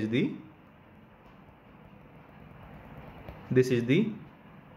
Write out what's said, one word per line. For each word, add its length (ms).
is 80
the, 160
this 180
is 140
the 160